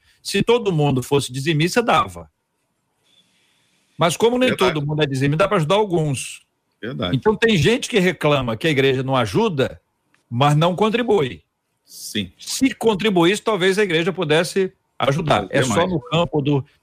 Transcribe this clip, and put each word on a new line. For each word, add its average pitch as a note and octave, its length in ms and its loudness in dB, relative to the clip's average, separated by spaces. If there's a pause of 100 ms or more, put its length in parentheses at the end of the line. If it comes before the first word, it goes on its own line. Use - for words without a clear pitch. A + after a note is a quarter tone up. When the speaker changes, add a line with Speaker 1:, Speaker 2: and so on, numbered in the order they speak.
(240)
Speaker 1:
Se G3+ 180 -2
todo A3+ 300 2
mundo C#3+ 320 0
fosse C#3 280 -2
dizimista, D#3 520 0
dava. F#2 440 -2 (1700)
Mas E3 200 0
como A#3+ 220 2
nem B3+ 120 2
Speaker 2:
Verdade. F#3 240 0
Speaker 1:
todo D3 140 -4
mundo D3+ 160 -2
é - 20 4
dizimista, C#3+ 380 0
dá - 40 4
pra G#3 100 0
ajudar D#3+ 180 2
alguns. E3+ 680 -2 (400)
Speaker 2:
Verdade. A2 340 -4
Speaker 1:
Então G#3 200 0
tem A3 220 2
gente A3+ 320 0
que A3+ 100 0
reclama C#3+ 560 0
que C3+ 100 -6
a E3 40 2
igreja C3+ 340 2
não C3 100 -2
ajuda, C3+ 680 0 (480)
mas C#3+ 260 2
não E3+ 180 2
contribui. G3+ 680 0 (420)
Speaker 2:
Sim. - 540 -8
Speaker 1:
Se - 340 -2
contribuísse, G3 680 2
talvez F#3+ 360 0
a G#3+ 60 2
igreja E3+ 300 0
pudesse F3+ 580 0 (260)
ajudar. C#3 520 0
É F#3 120 0
Speaker 2:
Fazer B2+ 120 -2
Speaker 1:
só - 80 -2
Speaker 2:
mais. F#3 100 -2
Speaker 1:
no E3 80 -4
campo D#3 420 -2
do, C#3 240 -2 (180)